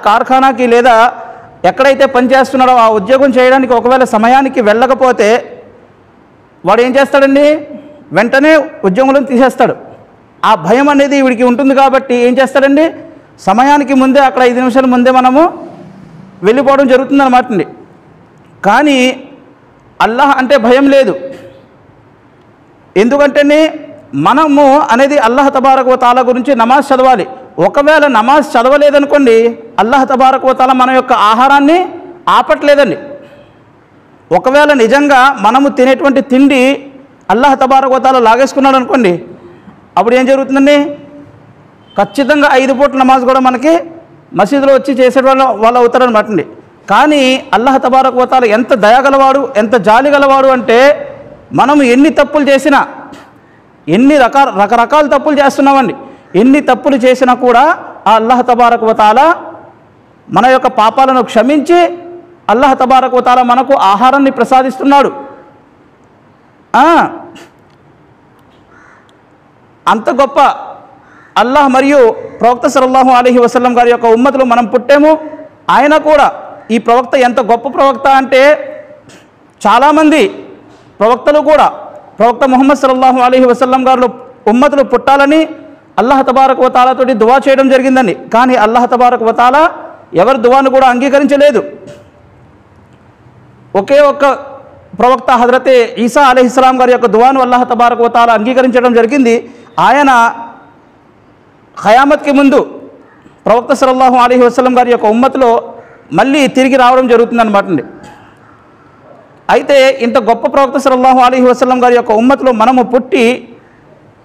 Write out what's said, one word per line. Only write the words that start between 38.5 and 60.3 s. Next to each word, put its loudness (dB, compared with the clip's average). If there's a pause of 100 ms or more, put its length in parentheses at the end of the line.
అనుకోండి, -2 (840)
అప్పుడు 0
ఏం -2
జరుగుతుందండి? 0 (1200)
ఖచ్చితంగా 0 (140)
ఐదు 0
పూట్ల -2
నమాజ్ 0
కూడా 2
మనకి 0 (640)
మసీదులో 0
వచ్చి -4
చేసే 0
వాళ్ళు, 2 (160)
వాళ్ళు 2
అవుతారనమాట 0
అండి. -2 (460)
కానీ 2 (340)
అల్లాహ్ 0
తబారక 0
వ 2
తాలా 2 (100)
ఎంత -2 (120)
దయగలవాడు, 2 (200)
ఎంత -2 (140)
జాలి 2
గలవాడు 2
అంటే 0 (800)
మనం 2 (160)
ఎన్ని 2 (100)
తప్పులు -2
చేసినా, 2 (1160)
ఎన్ని 2
రకాల, 0 (140)
రకరకాల 0 (100)
తప్పులు -2
చేస్తున్నామండి, 0 (480)
ఎన్ని 2 (100)
తప్పులు -2
చేసినా 2 (120)
కూడా 2 (440)
ఆ 4
అల్లాహ్ 0
తబారక 0
వ 2 (100)
తాలా 2 (1080)